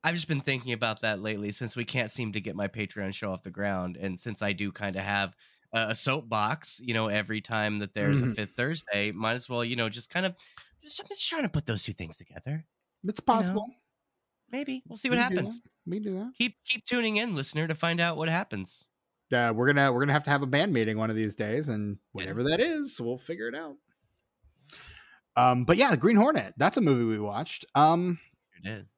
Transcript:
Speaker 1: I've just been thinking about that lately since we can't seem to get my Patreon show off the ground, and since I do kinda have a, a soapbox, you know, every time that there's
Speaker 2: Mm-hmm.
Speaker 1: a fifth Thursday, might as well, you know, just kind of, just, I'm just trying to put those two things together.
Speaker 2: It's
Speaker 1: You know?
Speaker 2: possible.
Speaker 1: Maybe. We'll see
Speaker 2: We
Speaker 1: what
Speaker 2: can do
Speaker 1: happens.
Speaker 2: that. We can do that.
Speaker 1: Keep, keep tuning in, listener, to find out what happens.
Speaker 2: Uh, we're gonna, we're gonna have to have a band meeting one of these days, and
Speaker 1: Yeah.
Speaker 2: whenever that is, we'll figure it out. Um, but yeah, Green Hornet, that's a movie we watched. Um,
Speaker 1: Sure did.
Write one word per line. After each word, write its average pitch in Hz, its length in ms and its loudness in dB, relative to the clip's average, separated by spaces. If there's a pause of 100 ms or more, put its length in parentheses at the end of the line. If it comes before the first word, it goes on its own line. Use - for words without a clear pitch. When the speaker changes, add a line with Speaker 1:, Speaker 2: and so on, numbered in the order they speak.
Speaker 1:
I've 170 120 2
just 160 120 -2
been 143 140 0
thinking 127 320 0
about 110 280 0
that 107 200 0
lately 104 300 -2
since 113 240 -6
we 120 100 -2
can't 120 260 -2
seem 110 220 -4
to 107 80 -4
get 90 140 -8
my 101 120 -2
Patreon 98 460 -6
show 101 180 -6
off 92 120 -8
the 92 80 -12
ground, 92 460 -4
and 92 220 -6
since 110 220 -8
I 101 120 0
do 98 180 -2
kinda 95 300 -6
have 98 320 -2 (380)
a, 113 180 0
a 110 60 -2
soapbox, 117 880 -2
you 120 100 -4
know, 110 140 2
every 107 340 -2
time 107 380 -2
that 101 140 -8
there's 127 280 2
Speaker 2:
Mm-hmm. 123 100 2
Speaker 1:
a 104 40 -4
fifth 104 200 -6
Thursday, 107 560 -2
might 110 220 -2
as 123 160 -6
well, 120 140 -2
you 120 120 -2
know, 117 140 0
just 117 200 -10
kind 185 160 -2
of, 185 100 -2 (480)
just, 302 160 -2
I'm 403 80 -8
just - 220 -2
trying 320 140 0
to 190 60 0
put 147 160 -2
those 107 180 -2
two 101 100 -4
things 80 240 -10
together. 143 480 -8 (400)
Speaker 2:
It's 208 140 -4
Speaker 1:
You - 80 -16
know? 247 60 6
Speaker 2:
possible. 208 340 2 (840)
Speaker 1:
Maybe. 262 360 -6
We'll 220 100 -14
see 254 120 -4
Speaker 2:
We 247 60 2
Speaker 1:
what 240 80 4
Speaker 2:
can - 80 0
do 185 40 0
Speaker 1:
happens. 220 260 -4
Speaker 2:
that. - 80 -20 (180)
We 180 140 -4
can - 100 -8
do 185 80 -4
that. 240 180 -8
Speaker 1:
Keep, 247 280 -2
keep 254 200 -6
tuning 226 320 0
in, 220 180 -2
listener, 160 320 -2
to 156 80 -2
find 170 260 0
out 170 160 0
what 160 120 -2
happens. 110 580 -4 (440)
Speaker 2:
Uh, 120 240 4
we're 123 160 4
gonna, 139 220 6
we're 123 80 2
gonna 143 120 4
have 143 120 2
to 143 60 -2
have 143 120 4
a 135 40 -2
band 151 260 2
meeting 110 240 2
one 110 120 0
of 110 60 0
these 110 200 0
days, 123 340 -2
and 104 280 -4 (160)
Speaker 1:
Yeah. - 100 -8
Speaker 2:
whenever 117 200 -4
that 160 160 2
is, 294 400 0
we'll 120 180 -4
figure 190 300 -8
it 180 80 -6
out. 151 220 -12 (1600)
Um, 123 300 6
but 180 120 6
yeah, 247 180 6
Green 196 220 6
Hornet, 226 400 4
that's 156 200 4
a 247 40 2
movie 131 240 4
we 110 140 2
watched. 104 460 -6 (100)
Um, 170 440 6 (440)
Speaker 1:
Sure 107 120 -8
did. 98 100 -14 (120)